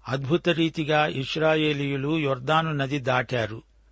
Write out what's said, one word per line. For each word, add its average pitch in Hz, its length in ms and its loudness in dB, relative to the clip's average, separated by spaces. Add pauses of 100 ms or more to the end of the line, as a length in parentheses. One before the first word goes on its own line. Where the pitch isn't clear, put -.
అద్భుత 139 400 -2
రీతిగా 156 580 2
ఇశ్రాయేలీయులు 151 1120 0
యొర్దాను 151 540 0
నది 139 260 -2
దాటారు. 123 640 -2 (300)